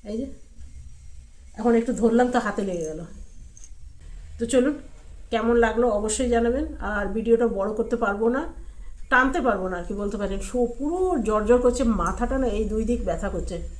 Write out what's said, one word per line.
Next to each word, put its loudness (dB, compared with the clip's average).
এই -4
যে, -4
এখন 4
একটু 4
ধরলাম 4
তো 2
হাতে -2
লেগে -2
গেল। -6
তো -2
চলুন, 4
কেমন 2
লাগলো 4
অবশ্যই 0
জানাবেন। 2
আর -2
ভিডিওটা 4
বড় 0
করতে 0
পারবো 2
না, 0
টানতে 4
পারবো 2
না -4
আর -6
কি -6
বলতে -4
পারেন। -2
শো -4
পুরো 0
জ্বর 2
জ্বর 6
করছে, 2
মাথাটা 0
না 0
এই 0
দুই -2
দিক -2
ব্যথা -2
করছে -4